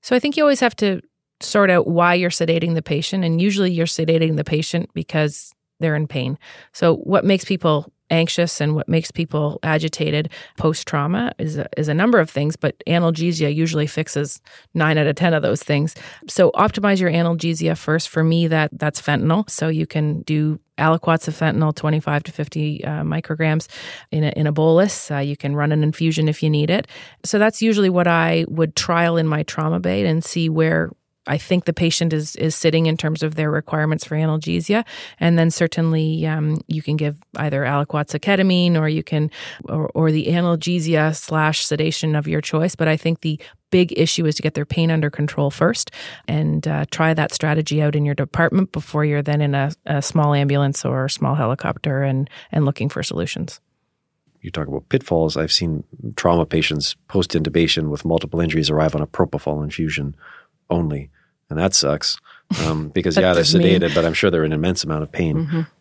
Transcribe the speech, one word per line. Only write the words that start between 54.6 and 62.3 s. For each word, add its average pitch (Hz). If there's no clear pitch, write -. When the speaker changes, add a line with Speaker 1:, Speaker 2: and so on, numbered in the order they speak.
Speaker 2:
about 69
pitfalls. 82
I've 80
seen 78
trauma 85
patients 78
post-intubation 80
with 73
multiple 82
injuries 78
arrive 78
on 76
a 73
propofol 76
infusion 73
only. 76
And 76
that 92
sucks, -